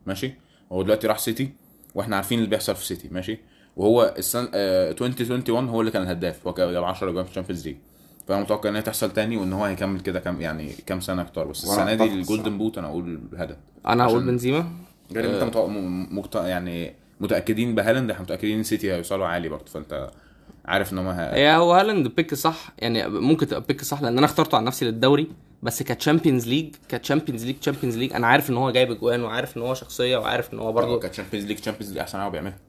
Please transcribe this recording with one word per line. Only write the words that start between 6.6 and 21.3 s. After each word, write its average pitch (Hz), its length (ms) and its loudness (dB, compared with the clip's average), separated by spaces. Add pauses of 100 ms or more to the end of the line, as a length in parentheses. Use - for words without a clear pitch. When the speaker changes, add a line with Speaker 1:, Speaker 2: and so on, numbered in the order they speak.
Speaker 1:
جاب 87 120 0
عشرة 92 260 -2
جوان 90 140 -2
في 90 60 -14
الشامبيونز 90 360 -6
ليج. 71 100 -8 (520)
فانا 98 120 0
متوقع 104 280 0
ان 104 80 -2
هي 107 60 -2
تحصل 107 280 -2
تاني، 110 260 -2
وان 92 160 -2
هو 101 120 -2
هيكمل 95 360 -2
كده 90 200 -2
كام، 90 200 -4
يعني، 78 320 -6 (140)
كام 92 140 -2
سنه 92 220 -2
اكتر. 82 240 -6
بس 76 180 -8
Speaker 2:
وأنا 98 180 2
Speaker 1:
السنه 104 120 2
دي 110 100 4
Speaker 2:
أتفق 104 120 2
Speaker 1:
الجولدن 104 260 0
Speaker 2:
الصراحة. 107 160 -2
Speaker 1:
بوت 110 200 -2
انا 85 80 -8
اقول 82 340 -6 (160)
هالاند. 78 200 -8 (300)
Speaker 3:
أنا 120 180 4
هقول 117 120 4
Speaker 1:
عشان 123 100 2
Speaker 3:
بنزيما. 127 400 2 (460)
Speaker 1:
غير 110 120 -2
ان 98 60 0
انت 98 120 0
Speaker 3:
آه. - 40 0
Speaker 1:
متوقع، 113 200 2
م-، 92 520 -4
مقت-، 98 180 -6
يعني، 87 580 -4 (260)
متاكدين 110 540 0
بهالاند، 113 360 2
احنا 95 120 -6
متاكدين 107 360 -2
ان 110 40 0
سيتي 104 300 0
هيوصلوا 90 340 -2
عالي 85 220 -2
برضه، 76 160 -8
فانت 73 460 -10 (540)
عارف 95 280 0
ان 92 60 -4
هم 92 100 -2
ه- 87 260 -2